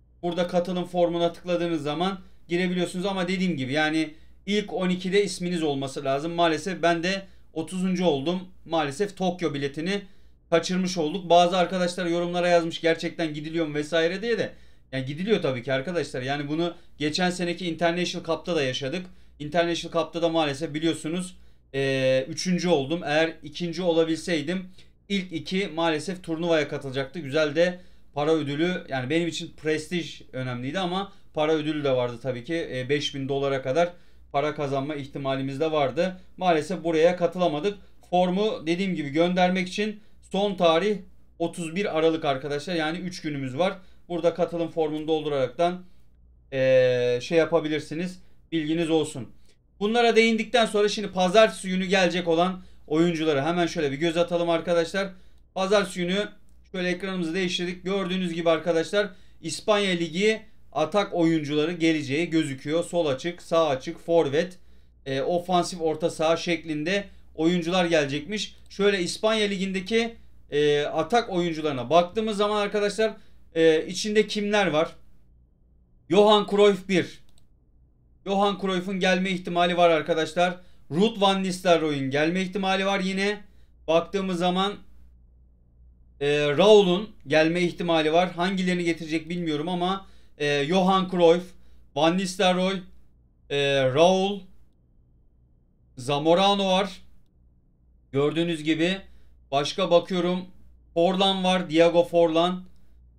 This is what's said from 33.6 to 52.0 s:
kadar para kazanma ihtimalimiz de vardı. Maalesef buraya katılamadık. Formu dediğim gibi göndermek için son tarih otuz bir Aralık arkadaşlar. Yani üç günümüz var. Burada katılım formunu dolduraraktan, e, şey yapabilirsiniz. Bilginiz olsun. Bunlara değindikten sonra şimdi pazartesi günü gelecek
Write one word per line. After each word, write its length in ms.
kadar 280
para 240
kazanma 400
ihtimalimiz 640
de 120
vardı. 500
Maalesef 460
buraya 320
katılamadık. 600
Formu 580
dediğim 280
gibi 140
göndermek 580
için 320
son 240
tarih 420
otuz 360
bir 220
Aralık 280
arkadaşlar. 500
Yani 220
üç 240
günümüz 360
var. 160
Burada 240
katılım 380
formunu 360
dolduraraktan, 800
e, 680
şey 160
yapabilirsiniz. 840
Bilginiz 380
olsun. 420
Bunlara 360
değindikten 500
sonra 240
şimdi 220
pazartesi 580
günü 160
gelecek 420